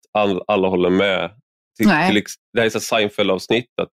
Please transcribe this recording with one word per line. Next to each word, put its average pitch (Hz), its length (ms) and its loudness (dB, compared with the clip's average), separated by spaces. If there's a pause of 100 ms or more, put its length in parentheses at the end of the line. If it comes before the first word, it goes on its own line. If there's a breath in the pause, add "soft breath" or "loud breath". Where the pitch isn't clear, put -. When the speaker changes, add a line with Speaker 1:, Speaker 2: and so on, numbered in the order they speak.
(180)
Speaker 1:
all-, 101 280 0
alla 95 220 0
håller 90 220 2
med. 95 400 0 (480)
Till, 110 80 2
Speaker 2:
Nej. 170 220 2
Speaker 1:
till 104 80 2
ex-, - 180 -4 (180)
det 113 80 0
här 113 60 2
är 110 40 0
så 110 100 -4
Seinfeld-avsnitt, 101 840 -2 (160)
att - 140 -10